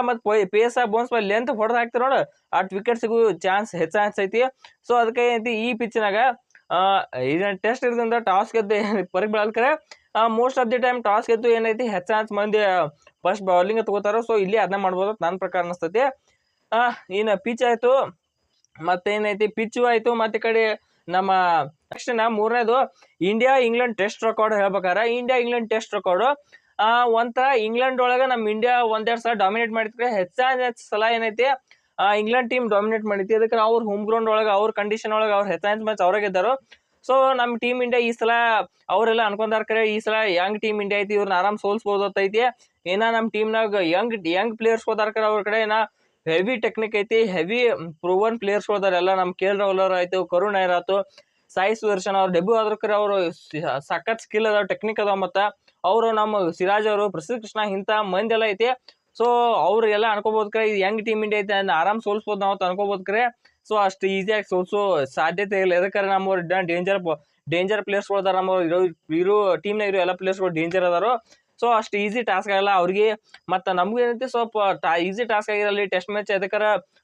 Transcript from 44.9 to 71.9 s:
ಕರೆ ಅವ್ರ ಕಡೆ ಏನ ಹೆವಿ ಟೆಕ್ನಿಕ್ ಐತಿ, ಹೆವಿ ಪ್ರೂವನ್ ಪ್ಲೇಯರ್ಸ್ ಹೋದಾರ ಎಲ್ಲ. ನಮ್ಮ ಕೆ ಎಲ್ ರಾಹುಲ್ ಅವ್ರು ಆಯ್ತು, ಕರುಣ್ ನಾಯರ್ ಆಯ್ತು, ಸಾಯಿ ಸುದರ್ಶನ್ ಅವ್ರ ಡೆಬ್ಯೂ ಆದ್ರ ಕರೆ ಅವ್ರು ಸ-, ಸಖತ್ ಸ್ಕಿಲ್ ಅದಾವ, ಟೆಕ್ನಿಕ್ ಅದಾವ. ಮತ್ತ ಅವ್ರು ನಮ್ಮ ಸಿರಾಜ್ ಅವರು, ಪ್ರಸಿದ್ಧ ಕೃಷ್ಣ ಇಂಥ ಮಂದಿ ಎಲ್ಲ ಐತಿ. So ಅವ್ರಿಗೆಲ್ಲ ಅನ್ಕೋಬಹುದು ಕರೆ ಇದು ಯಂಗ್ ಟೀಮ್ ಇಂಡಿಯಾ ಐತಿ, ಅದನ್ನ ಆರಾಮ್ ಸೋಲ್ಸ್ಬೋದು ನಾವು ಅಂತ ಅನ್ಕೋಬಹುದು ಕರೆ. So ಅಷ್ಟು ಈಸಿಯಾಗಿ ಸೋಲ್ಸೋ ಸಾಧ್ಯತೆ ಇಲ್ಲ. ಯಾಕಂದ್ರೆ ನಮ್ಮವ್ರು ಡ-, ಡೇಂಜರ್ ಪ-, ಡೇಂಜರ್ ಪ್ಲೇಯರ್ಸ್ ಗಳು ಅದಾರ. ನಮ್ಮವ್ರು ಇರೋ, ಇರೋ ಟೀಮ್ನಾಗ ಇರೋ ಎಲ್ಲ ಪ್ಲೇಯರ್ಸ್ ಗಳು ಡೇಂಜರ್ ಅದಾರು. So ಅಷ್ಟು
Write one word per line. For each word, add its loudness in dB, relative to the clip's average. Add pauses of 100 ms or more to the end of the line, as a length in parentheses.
ಕರೆ -2
ಅವ್ರ 0
ಕಡೆ 0
ಏನ -2 (560)
ಹೆವಿ 0
ಟೆಕ್ನಿಕ್ -4
ಐತಿ, 2
ಹೆವಿ 0 (300)
ಪ್ರೂವನ್ 0
ಪ್ಲೇಯರ್ಸ್ -2
ಹೋದಾರ 0
ಎಲ್ಲ. 2
ನಮ್ಮ -2
ಕೆ -2
ಎಲ್ 0
ರಾಹುಲ್ 0
ಅವ್ರು 2
ಆಯ್ತು, 0
ಕರುಣ್ 0
ನಾಯರ್ 0
ಆಯ್ತು, 0 (440)
ಸಾಯಿ 0
ಸುದರ್ಶನ್ -2
ಅವ್ರ 4
ಡೆಬ್ಯೂ 2
ಆದ್ರ 0
ಕರೆ -2
ಅವ್ರು 0
ಸ-, -6
ಸಖತ್ -4
ಸ್ಕಿಲ್ -2
ಅದಾವ, 2
ಟೆಕ್ನಿಕ್ -4
ಅದಾವ. 0
ಮತ್ತ -2 (460)
ಅವ್ರು 2
ನಮ್ಮ 0
ಸಿರಾಜ್ 0
ಅವರು, 0
ಪ್ರಸಿದ್ಧ -8
ಕೃಷ್ಣ -8
ಇಂಥ -4
ಮಂದಿ 0
ಎಲ್ಲ 2
ಐತಿ. 0 (520)
So 2 (300)
ಅವ್ರಿಗೆಲ್ಲ 2
ಅನ್ಕೋಬಹುದು -2
ಕರೆ 0
ಇದು -2
ಯಂಗ್ -2
ಟೀಮ್ -2
ಇಂಡಿಯಾ -2
ಐತಿ, -4
ಅದನ್ನ 0
ಆರಾಮ್ 0
ಸೋಲ್ಸ್ಬೋದು -4
ನಾವು 0
ಅಂತ -4
ಅನ್ಕೋಬಹುದು -2
ಕರೆ. -4 (140)
So -2 (100)
ಅಷ್ಟು -2
ಈಸಿಯಾಗಿ -2
ಸೋಲ್ಸೋ 0
ಸಾಧ್ಯತೆ -2
ಇಲ್ಲ. 2
ಯಾಕಂದ್ರೆ 0
ನಮ್ಮವ್ರು 0
ಡ-, -4
ಡೇಂಜರ್ -2
ಪ-, -4 (280)
ಡೇಂಜರ್ -2
ಪ್ಲೇಯರ್ಸ್ -4
ಗಳು 0
ಅದಾರ. 0
ನಮ್ಮವ್ರು 0
ಇರೋ, 2 (300)
ಇರೋ 2
ಟೀಮ್ನಾಗ -2
ಇರೋ 0
ಎಲ್ಲ 0
ಪ್ಲೇಯರ್ಸ್ -4
ಗಳು 0
ಡೇಂಜರ್ -2
ಅದಾರು. 2 (480)
So 2
ಅಷ್ಟು -2